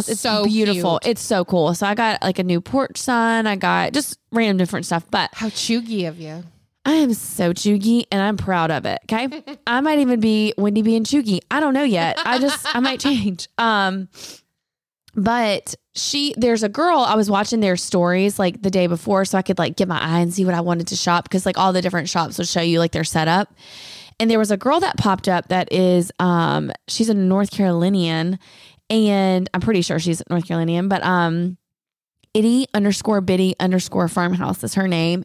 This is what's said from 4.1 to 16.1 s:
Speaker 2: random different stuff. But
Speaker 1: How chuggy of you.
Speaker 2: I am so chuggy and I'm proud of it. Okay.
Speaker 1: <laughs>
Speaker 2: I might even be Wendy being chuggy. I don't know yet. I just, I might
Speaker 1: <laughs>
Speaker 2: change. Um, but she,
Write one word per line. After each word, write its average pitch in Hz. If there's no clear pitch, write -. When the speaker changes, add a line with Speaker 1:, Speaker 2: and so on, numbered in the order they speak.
Speaker 2:
random 220
different 180
stuff. 170
But 190
Speaker 1:
How 220
chuggy 226
of 160
you. 160
Speaker 2:
I 285
am 294
so -
chuggy 208
and 196
I'm 202
proud 170
of 143
it. -
Okay. 254
Speaker 1:
<laughs> -
Speaker 2:
I 247
might 302
even 247
be 214
Wendy 208
being 226
chuggy. 214
I 262
don't 294
know 277
yet. 170
I 247
just, 285
I 240
might 262
Speaker 1:
<laughs> -
Speaker 2:
change. 208
Um, 196
but 220
she, 285